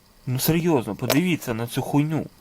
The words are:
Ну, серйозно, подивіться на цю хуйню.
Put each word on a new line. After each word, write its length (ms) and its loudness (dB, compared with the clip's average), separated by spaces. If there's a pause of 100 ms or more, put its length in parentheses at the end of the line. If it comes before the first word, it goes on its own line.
(260)
Ну, 120 -2
серйозно, 580 2
подивіться 580 0
на 120 -4
цю 160 -4
хуйню. 440 0 (140)